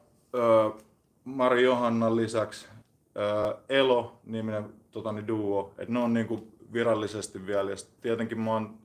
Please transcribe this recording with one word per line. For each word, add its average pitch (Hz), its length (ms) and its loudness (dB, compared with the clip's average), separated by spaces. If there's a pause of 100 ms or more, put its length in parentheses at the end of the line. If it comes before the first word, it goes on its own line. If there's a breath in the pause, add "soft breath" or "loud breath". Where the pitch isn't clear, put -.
(340)
ö, 113 360 4 (540)
Mari 127 380 2
Johannan 117 540 2
lisäksi, 110 500 -2 (500)
ö, 104 400 0 (120)
Elo-niminen, 113 960 0 (260)
tota 110 220 -8
niin, 107 160 -6
duo. 101 500 -2
Et 95 100 -12
ne 120 100 -2
on 117 160 2
niinku 113 340 -2 (240)
virallisesti 107 760 -2
vielä. 98 240 0
Ja 98 60 -6
sit - 140 -18 (100)
tietenkin 113 400 -2
mä 110 120 -2
oon 110 320 -4